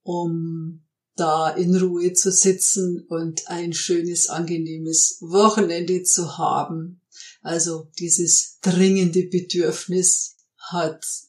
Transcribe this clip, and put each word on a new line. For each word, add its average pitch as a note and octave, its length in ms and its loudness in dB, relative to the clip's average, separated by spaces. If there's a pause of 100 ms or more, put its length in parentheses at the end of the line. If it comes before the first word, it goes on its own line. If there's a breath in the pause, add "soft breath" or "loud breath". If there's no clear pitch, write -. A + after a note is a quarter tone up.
um E3 800 -4 (320)
da D#3+ 340 0
in F3+ 260 2
Ruhe F3+ 380 0
zu F#3+ 180 2
sitzen F#3 760 2
und E3 400 -6
ein E3+ 240 -4
schönes, E3+ 560 -2
angenehmes D#3+ 960 -2
Wochenende F3+ 840 2
zu - 340 -2
haben. E3 640 -4 (400 loud breath)
Also E3 580 -4
dieses E3+ 600 0
dringende F#3 640 4
Bedürfnis F3+ 1120 0 (220)
hat D#3+ 480 -6 (240)